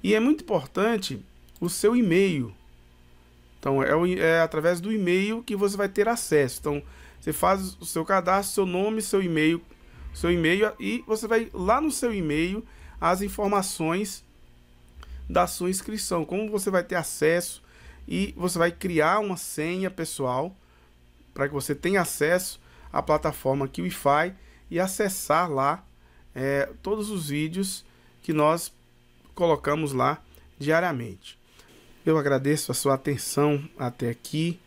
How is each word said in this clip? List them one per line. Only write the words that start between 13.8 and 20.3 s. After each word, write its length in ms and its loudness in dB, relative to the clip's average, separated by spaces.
da 180 2
sua 220 -4
inscrição, 560 -4
como 260 -4
você 180 -2
vai 140 2
ter 120 -6
acesso, 680 0
e 300 -4
você 240 -2
vai 100 4
criar 500 2
uma 180 -4
senha 520 -4
pessoal 640 -4